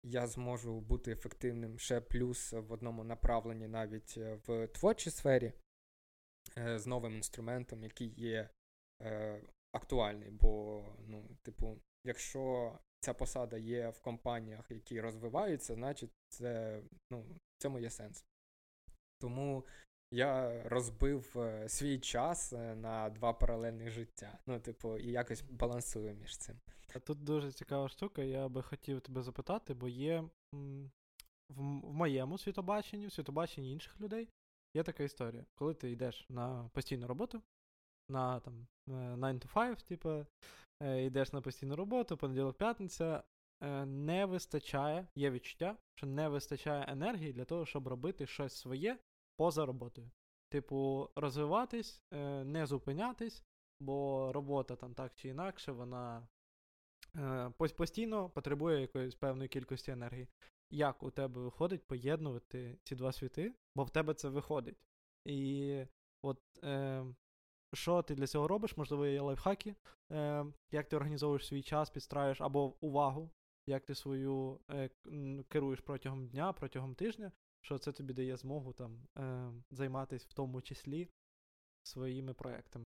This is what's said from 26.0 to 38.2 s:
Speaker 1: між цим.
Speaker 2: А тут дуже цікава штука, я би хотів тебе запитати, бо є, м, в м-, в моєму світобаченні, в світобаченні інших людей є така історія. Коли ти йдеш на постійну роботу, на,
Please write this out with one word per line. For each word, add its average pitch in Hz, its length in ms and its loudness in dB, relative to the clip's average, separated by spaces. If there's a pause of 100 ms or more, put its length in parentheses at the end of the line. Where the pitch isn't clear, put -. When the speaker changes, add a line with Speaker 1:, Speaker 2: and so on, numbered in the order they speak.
Speaker 1:
між - 220 -10
цим. - 220 -10 (360)
Speaker 2:
А 123 40 -4
тут 147 240 -6
дуже 143 280 2
цікава 139 380 -2
штука, - 320 -4
я 135 280 0
би 127 140 -2
хотів 139 380 -4
тебе 131 200 -4
запитати, 131 520 -4
бо 123 140 -4
є, 160 420 0 (240)
м, 139 380 -8 (580)
в 135 120 -12
м-, 139 200 0
в - 120 -8
моєму 147 440 2
світобаченні, 208 680 -2
в 185 60 -8
світобаченні 143 600 -2
інших - 280 -10
людей 220 260 -4 (480)
є 156 80 4
така 156 200 -2
історія. 123 420 -4 (100)
Коли 151 180 0
ти 127 180 -4
йдеш 120 380 -4
на 120 440 -4
постійну 127 340 -2
роботу, 214 340 -2 (680)
на, 127 300 2